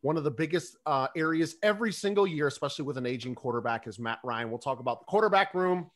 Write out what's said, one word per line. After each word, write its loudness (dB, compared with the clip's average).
one 2
of -2
the 2
biggest, -2
uh, 2
areas 0
every 2
single 2
year, 0
especially -2
with -4
an -4
aging -4
quarterback, -2
is -12
Matt -4
Ryan. -4
We'll -6
talk -4
about -2
the -20
quarterback 4
room 0